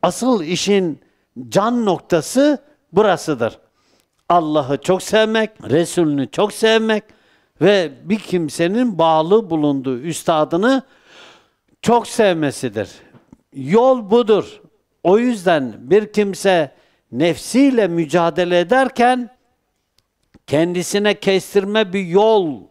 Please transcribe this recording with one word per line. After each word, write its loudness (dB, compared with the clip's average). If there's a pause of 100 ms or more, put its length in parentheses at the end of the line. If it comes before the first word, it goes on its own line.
asıl -2
işin -2 (500)
can 0
noktası 0 (280)
burasıdır. 0 (720)
Allah'ı 0
çok -2
sevmek, 0 (200)
Resulünü 0
çok -2
sevmek 0 (580)
ve 2 (120)
bir -4
kimsenin -2
bağlı 2
bulunduğu -2
üstadını 0 (1000)
çok 0
sevmesidir. -2 (640)
Yol 0
budur. 0 (420)
O 4
yüzden 0
bir 0
kimse 0 (400)
nefsiyle 0
mücadele 0
ederken 0 (1160)
kendisine -2
kestirme -2
bir -4
yol 2 (100)